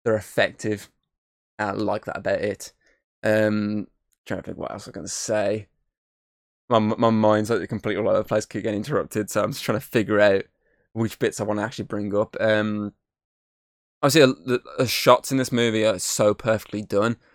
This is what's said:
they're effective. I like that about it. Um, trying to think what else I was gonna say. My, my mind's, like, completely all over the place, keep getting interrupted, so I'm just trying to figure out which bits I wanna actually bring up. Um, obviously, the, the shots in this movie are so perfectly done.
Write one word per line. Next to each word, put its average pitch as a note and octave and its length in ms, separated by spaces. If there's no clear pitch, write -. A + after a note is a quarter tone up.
they're A2+ 120
effective. G#2 720
I G#2 140
like G#2 340
that - 120
about G2 240
it. G2+ 320
Um, G#2+ 640
trying F2+ 160
to - 40
think - 120
what - 140
else - 160
I - 20
was - 60
gonna E2 120
say. G#2+ 600
My, A#2 100
my A2 300
mind's, G#2+ 400
like, G2+ 200
completely F#2+ 320
all G#2+ 80
over G2 100
the G#2+ 40
place, G#2+ 220
keep - 180
getting G#2+ 160
interrupted, G#2 500
so G#2 140
I'm - 80
just - 120
trying A2 160
to - 60
figure G#2 340
out G2+ 240
which A2+ 260
bits A2 200
I A2 40
wanna G#2 200
actually A2 220
bring G#2 300
up. G#2 240
Um, G#2+ 540
obviously, C#3 320
the, B2 160
the C3 100
shots - 440
in C3+ 60
this B2+ 140
movie A2+ 340
are G2+ 140
so - 340
perfectly G#2+ 480
done. G#2+ 360